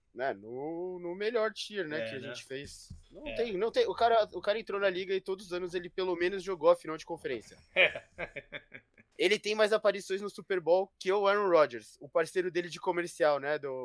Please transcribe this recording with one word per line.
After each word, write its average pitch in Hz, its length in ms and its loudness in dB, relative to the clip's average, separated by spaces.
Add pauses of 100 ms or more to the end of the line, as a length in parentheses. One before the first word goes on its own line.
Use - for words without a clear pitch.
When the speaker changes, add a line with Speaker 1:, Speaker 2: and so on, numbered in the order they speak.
(140)
Speaker 1:
Né, 127 180 -2
no, 151 680 -8
no 175 160 -8
melhor 220 360 -2
tier, 202 360 -8
né, 151 180 -4
Speaker 2:
É, - 20 -8
Speaker 1:
que - 60 -8
a 135 60 -8
Speaker 2:
né? 127 80 -10
Speaker 1:
gente 123 160 -12
fez. - 440 -12 (220)
Não 190 160 -16
Speaker 2:
É. 226 80 -8
Speaker 1:
tem, 220 220 -2
não 214 160 -2
tem. 240 160 4
O 190 80 -4
cara, 226 360 4
o 180 80 -10
cara 208 200 0
entrou 202 200 -6
na 202 80 2
liga 185 240 -2
e 190 80 0
todos 190 260 -8
os 170 60 -10
anos 175 220 -6
ele 175 160 -6
pelo 185 240 -2
menos 180 260 -2
jogou 170 300 2
a 175 60 8
final 160 200 -8
de 156 80 -12
conferência. 131 580 -8
Speaker 2:
<laughs> - 140 -20
É. 170 280 6 (1120)
Speaker 1:
Ele 185 220 2
tem 208 160 -2
mais 214 160 4
aparições 202 480 2
no 202 100 -6
Super 190 300 -2
Bowl 180 400 2
que 185 100 -2
o 202 160 4
Aaron 202 220 4
Rodgers, 139 520 4
o 139 80 -16
parceiro 170 400 0
dele 175 200 -4
de 160 100 -12
comercial, 170 600 0
né, 147 180 -2
do, 143 120 -6 (140)